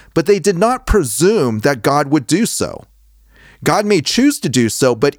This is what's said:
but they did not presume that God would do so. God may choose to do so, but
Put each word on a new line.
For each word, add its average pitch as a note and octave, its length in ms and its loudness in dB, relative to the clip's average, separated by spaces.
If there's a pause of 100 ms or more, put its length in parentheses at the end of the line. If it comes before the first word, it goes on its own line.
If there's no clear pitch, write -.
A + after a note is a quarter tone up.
(140)
but D#3+ 120 0
they G3+ 140 2
did F3 180 0
not A#3 280 0
presume D3+ 760 0
that C#3+ 200 -2
God C#3+ 280 0
would C#3+ 180 0
do G3+ 180 0
so. - 380 -8 (800)
God E3 220 0
may G3+ 160 2
choose A#3 400 0
to E3 80 -4
do A#2+ 180 2
so, B2 280 0
but C#3+ 240 0